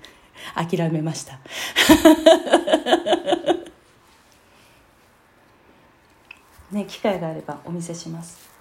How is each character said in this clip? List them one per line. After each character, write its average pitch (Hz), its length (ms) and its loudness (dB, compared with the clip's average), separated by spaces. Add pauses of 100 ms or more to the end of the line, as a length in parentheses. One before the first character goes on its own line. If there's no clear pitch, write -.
(220)
<laughs> - 320 -20
諦 170 360 -2
め 156 120 -2
ま 160 120 -6
し - 100 -12
た。 - 200 -20
<laughs> - 60 -20 (4000)
ね、 196 160 -6
機 - 140 -18
会 190 200 -2
が 165 80 -6
あ 156 60 -8
れ 156 60 -10
ば 147 240 -14
お 170 60 -14
見 175 120 -8
せ 165 120 -12
し - 140 -14
ま 165 140 -12
す。 - 280 -20 (100)